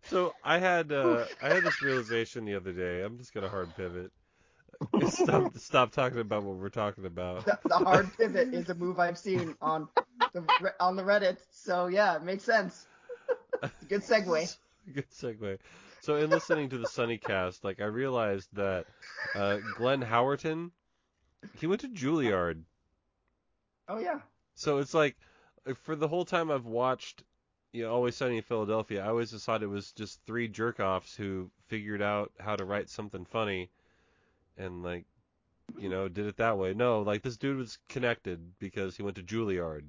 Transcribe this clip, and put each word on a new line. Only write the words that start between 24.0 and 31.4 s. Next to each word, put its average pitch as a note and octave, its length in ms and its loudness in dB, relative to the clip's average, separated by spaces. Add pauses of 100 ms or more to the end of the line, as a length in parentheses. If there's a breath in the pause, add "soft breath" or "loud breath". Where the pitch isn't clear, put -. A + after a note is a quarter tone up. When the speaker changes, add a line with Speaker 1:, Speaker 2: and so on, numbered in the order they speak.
Speaker 1:
So D3 220 0
it's C#3 160 -2
like, D3+ 240 4 (680 soft breath)
for D#3 140 -4
the D3+ 100 0
whole F3 160 0
time E3+ 260 0
I've C3 160 0
watched, B2 580 -2 (500)
you A#2 100 -4
know, A2+ 100 -2
Always B2 220 2
Sunny B2 220 0
in G#2+ 60 -4
Philadelphia, G#2+ 600 0
I G2+ 60 -2
always A#2 220 0
just A2 140 -12
thought A2+ 180 0
it G#2 40 -4
was G2+ 240 -6
just - 340 -12
three A#2 220 -4
jerk-offs G#2 680 -2
who F#2+ 340 -6 (180)